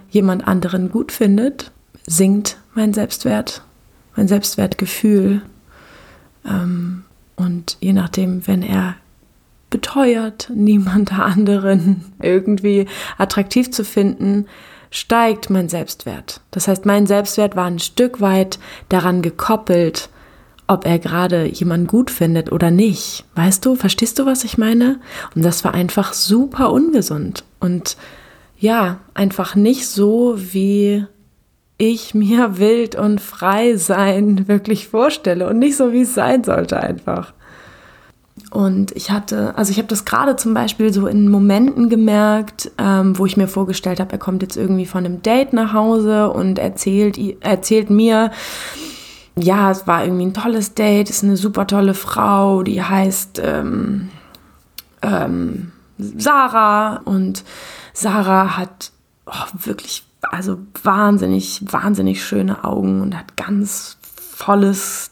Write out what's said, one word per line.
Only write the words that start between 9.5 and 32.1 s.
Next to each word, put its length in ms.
beteuert, 840
niemand 640
anderen 880
irgendwie 640
attraktiv 540
zu 120
finden, 640
steigt 580
mein 200
Selbstwert. 720
Das 160
heißt, 180
mein 200
Selbstwert 500
war 100
ein 140
Stück 420
weit 380
daran 320
gekoppelt, 880
ob 180
er 140
gerade 460
jemanden 420
gut 240
findet 400
oder 200
nicht. 540
Weißt 300
du, 100
verstehst 440
du, 60
was 180
ich 140
meine? 420
Und 80
das 200
war 100
einfach 400
super 580
ungesund 720
und 380
ja, 400
einfach 420
nicht 320
so, 500
wie 680
ich 360